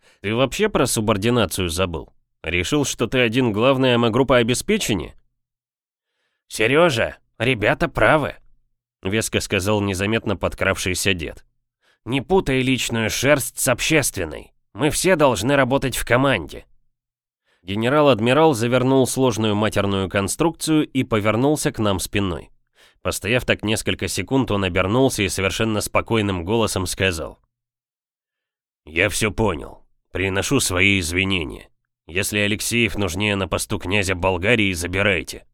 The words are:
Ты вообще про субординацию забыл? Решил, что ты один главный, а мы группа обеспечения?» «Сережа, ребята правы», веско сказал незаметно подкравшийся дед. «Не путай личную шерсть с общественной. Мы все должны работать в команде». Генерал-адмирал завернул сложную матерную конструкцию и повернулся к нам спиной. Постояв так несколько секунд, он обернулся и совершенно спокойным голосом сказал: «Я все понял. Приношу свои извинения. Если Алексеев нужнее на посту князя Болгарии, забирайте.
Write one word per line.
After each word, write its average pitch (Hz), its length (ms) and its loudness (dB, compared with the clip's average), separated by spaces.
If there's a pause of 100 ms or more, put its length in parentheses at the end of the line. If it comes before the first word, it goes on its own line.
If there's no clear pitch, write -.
(220)
Ты 101 120 -4
вообще 131 340 0
про 170 200 0
субординацию 107 840 0
забыл? 85 420 -4 (300)
Решил, 90 440 0
что - 220 -4
ты 147 120 -2
один 117 320 2
главный, 127 440 2
а - 40 4
мы 120 100 4
группа 131 280 2
обеспечения?» 120 800 -2 (1300)
«Сережа, 117 680 2 (200)
ребята 123 500 0
правы», 127 480 2 (680)
веско 107 380 0
сказал 101 400 0
незаметно 101 540 -2
подкравшийся 95 800 -2
дед. 82 320 -8 (600)
«Не 131 160 -4
путай 131 400 0
личную 120 500 0
шерсть 139 480 0
с - 80 0
общественной. 110 840 -2 (200)
Мы 131 160 -2
все 180 260 2
должны 131 400 2
работать 135 400 0
в - 100 -6
команде». 117 600 0 (1000)
Генерал-адмирал 131 840 4
завернул 127 520 2
сложную 113 480 0
матерную 101 560 0
конструкцию 156 800 0
и 131 160 -2
повернулся 120 680 0
к - 60 -12
нам 101 200 0
спиной. 90 500 -4 (520)
Постояв 98 420 -2
так 104 180 -2
несколько 104 460 -2
секунд, 117 440 -2
он 101 120 0
обернулся 98 600 2
и 95 40 0
совершенно 101 540 -2
спокойным 98 640 -2
голосом 101 400 -2
сказал: 90 560 -4 (1400)
«Я 85 240 0
все 107 220 -2
понял. 92 540 -4 (280)
Приношу 95 480 -2
свои 98 400 2
извинения. 87 680 -4 (380)
Если 101 320 -4
Алексеев 104 580 -2
нужнее 101 380 -2
на 95 140 -2
посту 95 300 -4
князя 95 360 -2
Болгарии, 95 560 0
забирайте. 90 840 -6